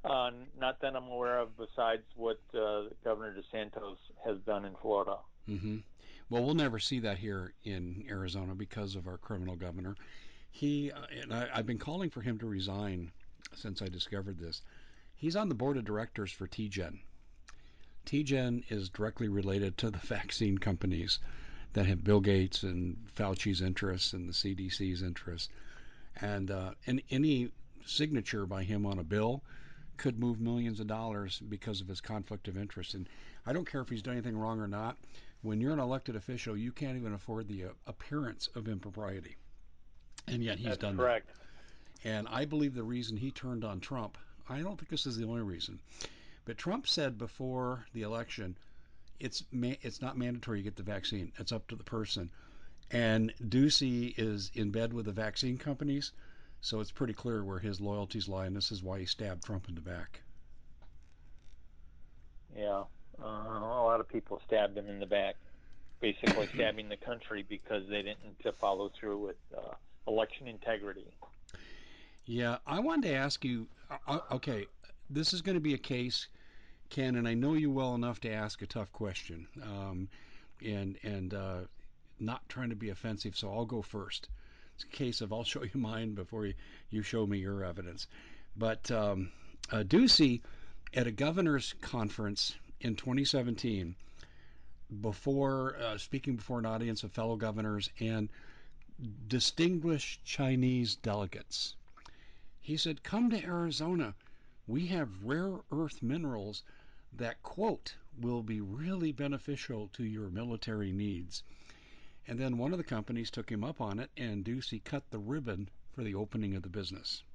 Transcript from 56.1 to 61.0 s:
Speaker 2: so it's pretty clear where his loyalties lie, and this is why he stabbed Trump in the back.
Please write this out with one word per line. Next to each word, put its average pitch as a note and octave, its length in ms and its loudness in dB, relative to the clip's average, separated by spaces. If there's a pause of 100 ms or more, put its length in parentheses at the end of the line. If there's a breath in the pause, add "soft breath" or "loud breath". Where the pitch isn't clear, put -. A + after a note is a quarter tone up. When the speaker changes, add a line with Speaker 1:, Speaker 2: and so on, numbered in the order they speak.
Speaker 2:
so G#2+ 200 2
it's G#2+ 120 -2
pretty A#2 200 2
clear A2 320 0
where F#2+ 140 -2
his G2 220 0
loyalties G2+ 480 0
lie, F#2+ 180 0
and F#2+ 100 0
this - 160 0
is F#2+ 100 -4
why F#2+ 180 -2
he F2+ 60 -2
stabbed F#2+ 380 -2
Trump F#2+ 240 -4
in F2 60 -4
the E2 60 -6
back. F2 400 -6 (2250)